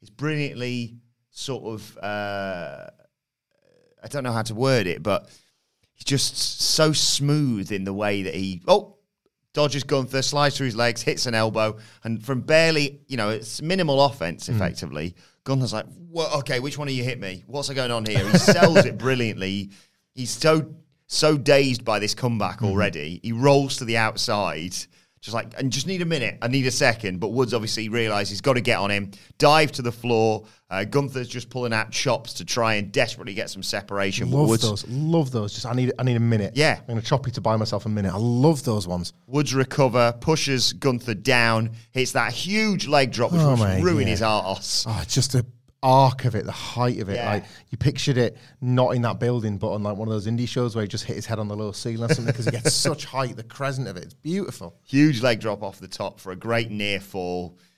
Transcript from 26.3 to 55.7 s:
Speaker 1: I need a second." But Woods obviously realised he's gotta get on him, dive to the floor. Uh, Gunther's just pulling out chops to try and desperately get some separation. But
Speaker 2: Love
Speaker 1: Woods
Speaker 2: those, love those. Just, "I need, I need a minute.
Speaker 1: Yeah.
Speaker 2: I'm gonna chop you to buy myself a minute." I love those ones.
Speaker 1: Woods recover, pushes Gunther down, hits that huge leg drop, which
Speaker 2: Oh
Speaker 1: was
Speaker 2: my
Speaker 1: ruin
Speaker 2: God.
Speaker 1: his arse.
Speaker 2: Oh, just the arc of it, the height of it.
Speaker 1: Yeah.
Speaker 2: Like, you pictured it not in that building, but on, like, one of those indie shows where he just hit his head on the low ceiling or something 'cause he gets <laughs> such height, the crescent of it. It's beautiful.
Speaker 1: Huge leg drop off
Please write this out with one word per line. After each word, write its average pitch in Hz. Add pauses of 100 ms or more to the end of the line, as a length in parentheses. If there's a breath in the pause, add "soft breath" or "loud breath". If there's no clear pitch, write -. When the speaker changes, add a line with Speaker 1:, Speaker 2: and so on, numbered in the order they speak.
Speaker 1:
I 117
need 131
a 127
second." 110
But 101
Woods 123
obviously 110
realised 107
he's 98
gotta 123
get 113
on 101
him, 101 (280 loud breath)
dive 151
to 135
the 123
floor. 110 (240 loud breath)
Uh, 95
Gunther's 135
just 123
pulling 123
out 110
chops -
to 90
try 113
and 101
desperately 117
get 107
some 95
separation. 101
But 131
Speaker 2:
Love 151
Speaker 1:
Woods 113
Speaker 2:
those, 104
love 151
those. 107
Just, -
"I 120
need, 123
I 123
need 127
a 117
minute. 113
Speaker 1:
Yeah. 143
Speaker 2:
I'm -
gonna 117
chop 127
you 120
to 110
buy 110
myself 107
a 110
minute." 101
I 92
love 123
those 104
ones. 87 (160)
Speaker 1:
Woods 127
recover, 123
pushes 139
Gunther 120
down, 113 (200 loud breath)
hits 127
that 120
huge 202
leg 139
drop, 110
which 165
Speaker 2:
Oh 147
Speaker 1:
was 120
Speaker 2:
my 95
Speaker 1:
ruin 160
Speaker 2:
God. 113
Speaker 1:
his 107
arse. 101
Speaker 2:
Oh, 101
just -
the 120 (380)
arc 131
of 120
it, -
the 90
height -
of 101
it. 101
Speaker 1:
Yeah. 117
Speaker 2:
Like, 101 (260 loud breath)
you 113
pictured 135
it 120 (240 loud breath)
not 127
in 120
that 104
building, 113
but 104
on, 104
like, 104
one 110
of 110
those 104
indie 117
shows 120
where 110
he 101
just -
hit -
his 104
head 110
on 107
the 104
low 107
ceiling 117
or 160
something 117
'cause 117
he 151
gets 120
<laughs> -
such 147
height, 127
the 110
crescent 135
of 90
it. 90
It's -
beautiful. 156
Speaker 1:
Huge 139
leg 117
drop 104
off 98